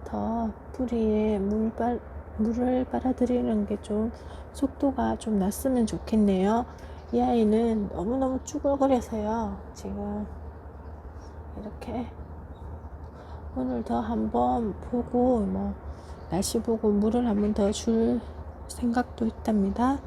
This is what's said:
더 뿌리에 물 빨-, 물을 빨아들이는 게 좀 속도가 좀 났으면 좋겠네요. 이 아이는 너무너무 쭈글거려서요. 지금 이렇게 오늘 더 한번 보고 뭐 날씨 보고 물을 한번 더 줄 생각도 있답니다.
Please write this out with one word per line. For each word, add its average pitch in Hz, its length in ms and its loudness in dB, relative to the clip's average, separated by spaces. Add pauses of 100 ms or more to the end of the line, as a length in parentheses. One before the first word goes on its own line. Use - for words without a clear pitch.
더 220 460 -2 (240)
뿌리에 220 640 2
물 214 380 2
빨-, 233 240 0 (380)
물을 247 480 2
빨아들이는 247 840 2
게 208 140 -2
좀 220 300 0 (420)
속도가 262 640 0
좀 214 200 0
났으면 226 480 2
좋겠네요. 208 800 4 (480)
이 240 80 4
아이는 226 680 4
너무너무 254 540 0
쭈글거려서요. 233 1120 2 (160)
지금 202 540 -6 (1300)
이렇게 226 460 -8 (1500)
오늘 254 280 -2
더 240 180 0
한번 226 720 0 (180)
보고 247 480 2
뭐 196 340 -2 (560)
날씨 202 300 0
보고 220 320 2
물을 220 340 4
한번 208 280 2
더 202 180 4
줄 226 480 2 (480)
생각도 240 580 0
있답니다. 226 800 2